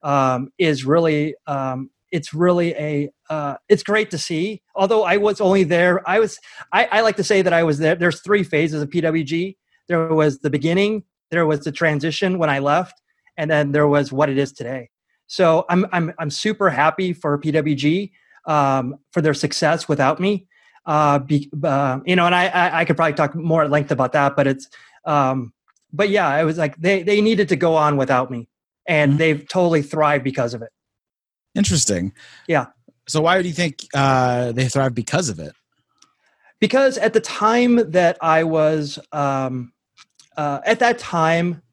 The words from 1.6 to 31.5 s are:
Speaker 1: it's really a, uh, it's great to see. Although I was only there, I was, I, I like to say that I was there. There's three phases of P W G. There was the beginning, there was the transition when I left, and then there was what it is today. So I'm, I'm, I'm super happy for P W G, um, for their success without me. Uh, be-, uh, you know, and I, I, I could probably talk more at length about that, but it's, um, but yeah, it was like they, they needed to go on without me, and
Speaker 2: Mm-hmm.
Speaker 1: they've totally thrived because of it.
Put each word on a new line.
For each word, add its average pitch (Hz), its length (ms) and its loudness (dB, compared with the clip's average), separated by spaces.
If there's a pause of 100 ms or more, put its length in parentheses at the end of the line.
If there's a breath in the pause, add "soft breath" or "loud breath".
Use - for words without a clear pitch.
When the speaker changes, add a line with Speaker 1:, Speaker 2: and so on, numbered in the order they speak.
Speaker 1:
it's 165 220 -6
really 175 400 2
a, 147 380 -4 (180)
uh, 147 280 -6 (100)
it's - 160 2
great 214 260 -2
to 170 80 -8
see. 180 460 -6 (100)
Although 202 300 0
I 185 140 2
was 202 220 0
only 196 240 2
there, 175 460 2
I 190 80 2
was, 220 220 -2 (320 loud breath)
I, 208 200 4
I 214 100 2
like 220 160 0
to 202 60 -2
say 196 200 2
that 175 100 2
I 165 80 4
was 156 160 0
there. 156 160 2
There's 165 280 -2
three 202 200 2
phases 156 400 -2
of 143 80 -6
P 170 120 -2
W 160 220 0
G. 165 340 -6 (300)
There 165 200 0
was 151 320 2
the 151 100 -2
beginning, 180 540 0 (260)
there 165 160 0
was 151 140 0
the 151 120 -6
transition 160 680 -2
when 160 100 2
I 139 80 0
left, 147 420 -2 (380)
and 156 140 -2
then 147 220 0
there 147 140 4
was 143 240 2
what 143 180 0
it 135 100 -2
is 139 120 -2
today. 123 380 -12 (380)
So 165 420 2
I'm, 180 220 2
I'm, 165 260 -2
I'm 151 140 -6
super 208 400 -2
happy 160 420 0
for 143 240 -2
P 147 140 -4
W 151 240 0
G, 160 360 -2 (360 soft breath)
um, 139 480 0 (160)
for 175 100 -2
their 151 140 2
success 160 520 -2
without 143 320 0
me. 190 280 -2 (400 soft breath)
Uh, 151 320 2
be-, 143 320 -2 (120)
uh, 139 440 0
you 180 80 2
know, 175 100 4
and 175 80 2
I, 180 140 2
I, 175 320 0
I 170 60 0
could 165 100 0
probably 160 180 0
talk 147 220 -2
more 160 280 0
at 147 60 0
length 143 220 0
about 135 220 -2
that, 139 220 2
but 139 120 2
it's, 135 200 -4 (380 loud breath)
um, 131 480 -2 (400)
but 202 160 0
yeah, 180 300 2
it 165 40 2
was 156 140 -2
like 156 200 -4
they, 180 260 0
they 208 180 2
needed 208 280 2
to 180 60 2
go 160 200 2
on 151 220 2
without 131 340 0
me, 120 160 -10 (400)
and 151 240 2
Speaker 2:
Mm-hmm. 143 80 2
Speaker 1:
they've 151 280 0
totally 170 360 0
thrived 147 400 0
because 127 320 -4
of 113 80 -12
it. 113 60 -16 (840)